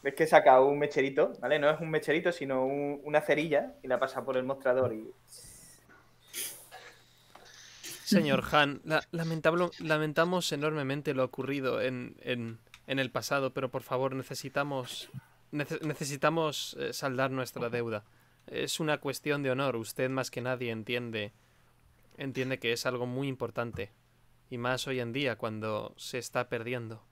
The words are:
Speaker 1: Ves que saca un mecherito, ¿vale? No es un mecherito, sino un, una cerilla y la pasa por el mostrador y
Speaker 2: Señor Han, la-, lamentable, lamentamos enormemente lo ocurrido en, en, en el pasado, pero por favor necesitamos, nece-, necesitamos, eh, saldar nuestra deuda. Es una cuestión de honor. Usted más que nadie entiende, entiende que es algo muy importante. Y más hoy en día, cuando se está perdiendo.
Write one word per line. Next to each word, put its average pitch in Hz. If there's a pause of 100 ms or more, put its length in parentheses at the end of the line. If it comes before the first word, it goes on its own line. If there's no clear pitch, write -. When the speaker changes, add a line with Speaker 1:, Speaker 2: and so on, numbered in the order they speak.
Speaker 1:
Ves 139
que 160
saca 147
un 143
mecherito, 143
¿vale? 139
No 143
es 156
un 165
mecherito, 156
sino 131
un, 143
una 151
cerilla 147
y 135
la 127
pasa 127
por 131
el 127
mostrador 127
y 110 (3000)
Speaker 2:
Señor 143 (100)
Han, 143
la-, 156
lamentable, 165 (100)
lamentamos 165
enormemente 143
lo 131
ocurrido 127
en, 123
en, 117 (280)
en 135
el 127
pasado, 135
pero 135
por 131
favor 131
necesitamos, 135 (420)
nece-, 147
necesitamos, 151
eh, 139
saldar 135
nuestra 127
deuda. 117 (400)
Es 131
una 151
cuestión 143
de 131
honor. 131
Usted 127
más 131
que -
nadie 123
entiende, 113 (840)
entiende 131
que 117
es -
algo 123
muy 131
importante. 120 (580)
Y 127
más 123
hoy 131
en 117
día, 127
cuando 110
se -
está 123
perdiendo. 117